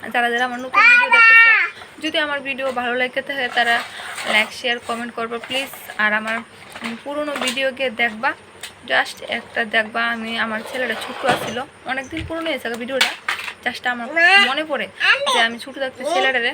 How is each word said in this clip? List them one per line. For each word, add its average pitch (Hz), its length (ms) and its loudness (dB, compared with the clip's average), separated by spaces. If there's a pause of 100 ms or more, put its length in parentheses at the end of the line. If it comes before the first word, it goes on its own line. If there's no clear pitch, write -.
(140)
যারা 240 200 2
যারা 247 160 0
আমার 247 160 -8
নতুন 320 160 2 (100)
ভিডিও 480 240 6
দেখতেছে, 453 360 10 (520)
যদি 311 220 -2
আমার 285 220 -4
ভিডিও 269 200 -4 (120)
ভালো 240 220 -2
লাগে 247 260 -2
থাকে 277 200 -2 (100)
তারা 233 180 4 (580)
লাইক, 220 160 4 (100)
শেয়ার, 240 180 -2 (100)
কমেন্ট 233 300 -4
করবা 233 280 -4
প্লিজ। 262 260 -4 (320)
আর 214 160 4
আমার, 220 160 -4 (480)
উম, 233 100 -6 (100)
পুরোনো 294 300 -4 (120)
ভিডিও 262 220 0 (100)
গিয়ে 262 140 -2 (100)
দেখবা, 233 280 0 (600)
just 262 280 0 (220)
একটা - 220 -6 (140)
দেখবা। 226 260 0 (140)
আমি, 226 160 -8 (140)
আমার 220 240 -4
ছেলেটা 247 260 -4 (100)
ছোট - 140 -10 (160)
আছিল, 226 220 -6 (340)
অনেকদিন 269 360 -6
পুরোনো 330 240 -4
হয়েছে 254 160 -6 (160)
ভিডিওটা, 262 280 0 (520)
just 247 200 -6 (100)
আমার 240 140 -8 (420)
মনে 294 220 -2
পড়ে 240 140 -2 (480)
যে 247 140 2
আমি 233 160 -6
ছোটো 269 200 -12
থাকতে 262 180 -8 (120)
ছেলেটারে 254 400 2